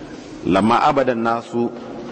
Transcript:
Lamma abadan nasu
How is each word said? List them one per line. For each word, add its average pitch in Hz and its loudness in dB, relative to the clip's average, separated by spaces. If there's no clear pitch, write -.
Lamma 101 4
abadan 131 2
nasu 117 -2